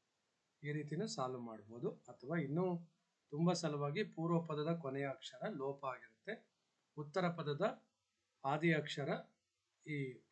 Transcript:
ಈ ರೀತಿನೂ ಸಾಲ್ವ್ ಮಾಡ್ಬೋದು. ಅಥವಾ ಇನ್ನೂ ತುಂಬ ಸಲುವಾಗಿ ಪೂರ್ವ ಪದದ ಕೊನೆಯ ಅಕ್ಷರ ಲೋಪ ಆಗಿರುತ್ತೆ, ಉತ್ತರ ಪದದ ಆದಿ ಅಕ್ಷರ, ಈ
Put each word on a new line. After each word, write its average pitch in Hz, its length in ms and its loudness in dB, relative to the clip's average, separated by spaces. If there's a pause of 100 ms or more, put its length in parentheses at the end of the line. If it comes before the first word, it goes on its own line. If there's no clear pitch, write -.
(640)
ಈ 147 100 -2
ರೀತಿನೂ 151 340 -2
ಸಾಲ್ವ್ 127 340 -2
ಮಾಡ್ಬೋದು. 113 500 -6
ಅಥವಾ 127 460 -6
ಇನ್ನೂ 170 420 2 (520)
ತುಂಬ 170 220 4
ಸಲುವಾಗಿ 147 520 2
ಪೂರ್ವ 170 420 2
ಪದದ 156 320 0
ಕೊನೆಯ 139 300 -2
ಅಕ್ಷರ - 400 -6
ಲೋಪ 139 360 -4
ಆಗಿರುತ್ತೆ, - 500 -8 (600)
ಉತ್ತರ 160 320 0
ಪದದ 160 360 0 (800)
ಆದಿ 151 300 6
ಅಕ್ಷರ, 147 340 0 (760)
ಈ 139 280 -2 (180)